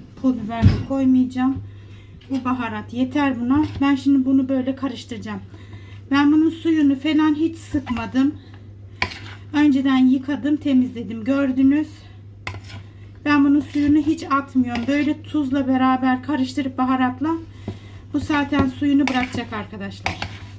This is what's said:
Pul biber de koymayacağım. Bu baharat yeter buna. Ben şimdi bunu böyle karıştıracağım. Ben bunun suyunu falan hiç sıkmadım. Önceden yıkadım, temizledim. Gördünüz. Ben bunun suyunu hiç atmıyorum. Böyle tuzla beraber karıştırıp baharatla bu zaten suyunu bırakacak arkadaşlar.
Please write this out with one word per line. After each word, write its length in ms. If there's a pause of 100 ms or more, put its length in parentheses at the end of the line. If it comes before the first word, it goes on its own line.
(220)
Pul 220
biber 200
de 240
koymayacağım. 720 (720)
Bu 160
baharat 480
yeter 460
buna. 260 (160)
Ben 140
şimdi 300
bunu 240
böyle 260
karıştıracağım. 680 (680)
Ben 200
bunun 180
suyunu 500
falan 360
hiç 220
sıkmadım. 760 (1160)
Önceden 440
yıkadım, 600
temizledim. 680
Gördünüz. 640 (1400)
Ben 180
bunun 140
suyunu 380
hiç 260
atmıyorum. 640
Böyle 340
tuzla 460
beraber 560
karıştırıp 540
baharatla 520 (840)
bu 60
zaten 480
suyunu 400
bırakacak 460
arkadaşlar. 640 (420)